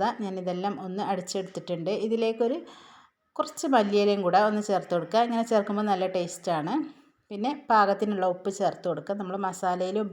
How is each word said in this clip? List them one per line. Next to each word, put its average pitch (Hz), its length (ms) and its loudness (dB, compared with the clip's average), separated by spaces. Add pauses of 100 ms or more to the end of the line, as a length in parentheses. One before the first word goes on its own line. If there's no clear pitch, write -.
ദാ 233 80 2 (140)
ഞാനിതെല്ലാം 185 500 -4 (120)
ഒന്ന് 185 160 -6 (100)
അടിച്ചെടുത്തിട്ടുണ്ട്. 180 800 -4 (160)
ഇതിലേക്കൊരു 226 520 0 (800)
കുറച്ച് 302 360 -4
മല്ലിയിലയും 202 520 4
കൂടെ 180 220 6
ഒന്ന് 214 200 0
ചേർത്ത് 185 280 0
കൊടുക്കുക. 170 320 0
ഇങ്ങനെ 233 240 0
ചേർക്കുമ്പോൾ 208 380 2
നല്ല 185 160 2 (100)
ടേസ്റ്റാണ്. 175 580 -2 (560)
പിന്നെ 214 220 -2 (180)
പാകത്തിനുള്ള 202 640 4
ഉപ്പ് 185 240 -4
ചേർത്ത് - 320 -2
കൊടുക്കുക. 156 300 -4
നമ്മൾ 185 160 -6 (100)
മസാലയിലും 185 680 -2